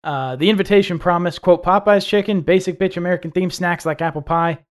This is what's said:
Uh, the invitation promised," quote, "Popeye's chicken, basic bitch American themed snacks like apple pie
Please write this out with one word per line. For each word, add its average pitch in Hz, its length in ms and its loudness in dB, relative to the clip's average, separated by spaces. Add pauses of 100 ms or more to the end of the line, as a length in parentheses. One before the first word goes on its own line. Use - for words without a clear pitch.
Uh, 131 300 -6
the 156 160 0
invitation 190 480 2
promised," 175 440 -2
quote, 175 220 4
"Popeye's 202 400 2
chicken, 202 360 0
basic 185 360 0
bitch 190 200 -2
American 175 340 -4
themed 180 220 -2
snacks 175 340 -4
like 160 160 -4
apple 156 200 -4
pie 165 360 0 (120)